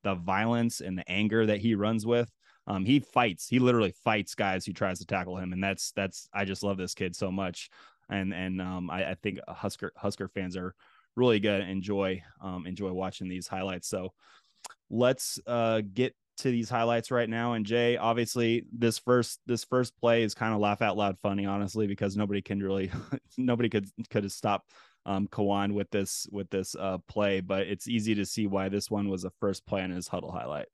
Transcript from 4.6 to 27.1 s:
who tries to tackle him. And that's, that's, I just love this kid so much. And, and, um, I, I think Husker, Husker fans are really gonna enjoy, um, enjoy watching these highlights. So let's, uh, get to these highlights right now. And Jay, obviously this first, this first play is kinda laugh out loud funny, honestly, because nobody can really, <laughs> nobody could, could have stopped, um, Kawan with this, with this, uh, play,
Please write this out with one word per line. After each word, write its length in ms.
who 80
tries 260
to 60
tackle 320
him. 160
And 100
that's, 280
that's, 420
I 120
just 180
love 140
this 180
kid 200
so 160
much. 380
And, 240
and, 280
um, 280
I, 220
I 40
think 320
Husker, 480
Husker 320
fans 300
are 160
really 240
gonna 260
enjoy, 580
um, 240
enjoy 260
watching 380
these 180
highlights. 400
So 260
let's, 560
uh, 360
get 220
to 120
these 200
highlights 420
right 180
now. 240
And 120
Jay, 320
obviously 760
this 280
first, 460
this 180
first 340
play 260
is 120
kinda 220
laugh 240
out 160
loud 220
funny, 260
honestly, 420
because 300
nobody 240
can 200
really, 300
<laughs> 240
nobody 320
could, 200
could 140
have 100
stopped, 380
um, 220
Kawan 460
with 160
this, 420
with 180
this, 260
uh, 220
play, 340